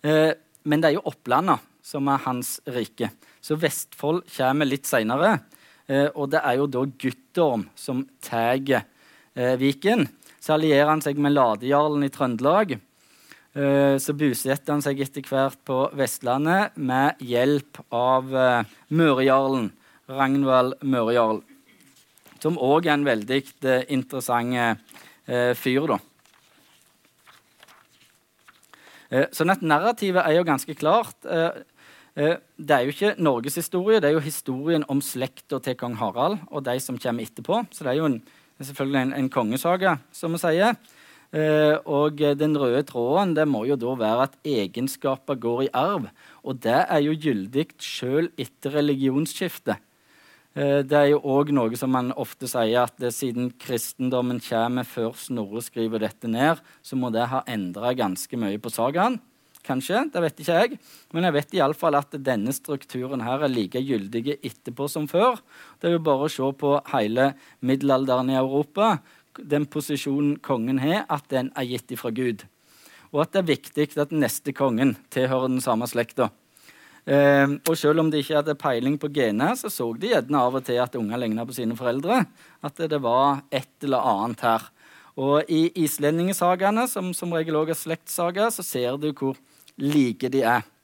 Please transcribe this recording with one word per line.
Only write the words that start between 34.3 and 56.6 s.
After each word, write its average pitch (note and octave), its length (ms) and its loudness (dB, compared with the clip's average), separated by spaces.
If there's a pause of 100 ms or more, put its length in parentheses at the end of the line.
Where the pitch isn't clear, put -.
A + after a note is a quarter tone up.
om C#3 100 0
slekta C3 640 -6
til B2+ 140 -4
kong A#2+ 180 -8
Harald C3 460 -2 (100)
og D3 140 -6
de B2 160 -2
som B2+ 180 -8
kommer A#2 240 -4
etterpå. E3+ 480 -4
Så - 140 -16
det B2+ 100 -2
er D3+ 80 0
jo D#3+ 40 0
en, B2 140 0 (400)
selvfølgelig C#3 400 -2
en, C3 120 -2
en C3 180 -2
kongesaga, D#3 680 0 (120)
som E3 220 -6
vi E3 100 -4
sier. F3+ 320 2 (600)
Eh, D3+ 420 4 (140)
og D3 300 2 (180)
den D3+ 160 2
røde C#3 320 2
tråden, D#3 480 0
det D3+ 160 2
må A2+ 160 0
jo C#3+ 80 2
da B2+ 240 -2
være A#2 300 2
at - 80 -16 (100)
egenskaper C3 880 -4
går A#2 300 -2
i C3+ 100 -2
arv, D3 320 0 (400)
og C3 160 -8
det B2+ 220 4
er E3+ 180 2
jo D#3 160 0
gyldig C3 460 -2 (180)
selv D3 560 -4
etter C#3 380 -6
religionsskiftet. C#3+ 1040 -2 (760)
Eh, C#3+ 320 2
det C#3 80 0
er D3 160 6
jo D3 80 4
også C#3+ 380 2
noe A#2 240 0
som C3 100 -2
man B2+ 240 0
ofte C3+ 320 -8
sier, A#2+ 380 2
at - 180 -6
det, B2 140 -2
siden B2 420 -4
kristendommen B2 840 -4
kommer A#2+ 420 -2
før A#2 320 -6
Snorre A2+ 480 -8
skriver A2+ 400 -4
dette A2+ 240 -8
ned, C3+ 320 0 (240)